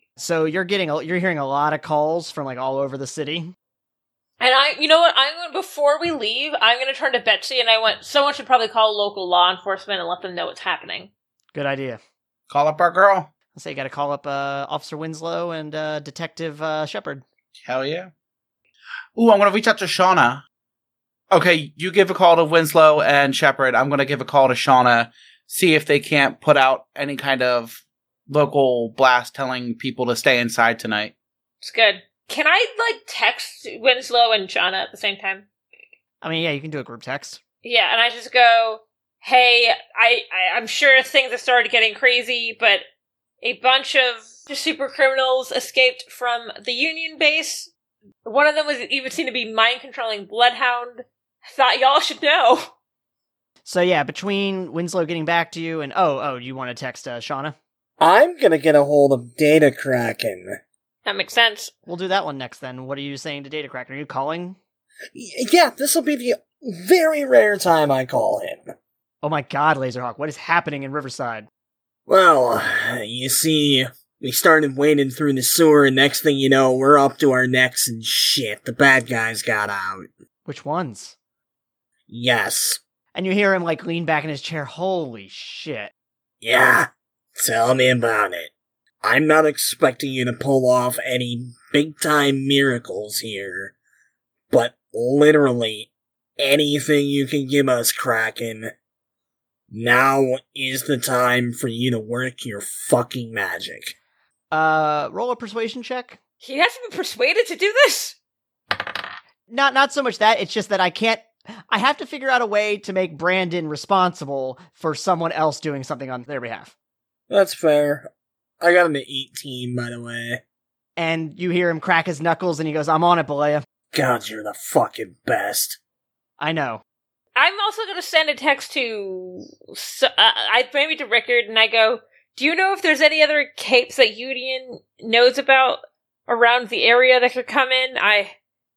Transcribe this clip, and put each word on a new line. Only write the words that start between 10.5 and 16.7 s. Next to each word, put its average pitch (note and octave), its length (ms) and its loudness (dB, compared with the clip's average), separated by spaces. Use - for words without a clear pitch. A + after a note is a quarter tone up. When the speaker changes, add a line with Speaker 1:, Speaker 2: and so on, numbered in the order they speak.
Speaker 2:
happening." F3 520 -8
Speaker 1:
Good D3 120 -6
idea. C3+ 360 -6
Speaker 3:
Call C#3+ 160 2
up D3+ 140 -2
our E3+ 100 4
girl. F#3 420 4
Speaker 1:
I - 40 -20
say - 100 -14
you D3 80 -12
gotta C3+ 120 -8
call C#3+ 220 -4
up, C#3+ 160 -8
uh, C#3 400 -6
Officer D3+ 300 -10
Winslow E3 540 -8
and, D#3 220 -10
uh, D#3 280 -6
Detective, D3+ 600 -12
uh, D#3 240 -4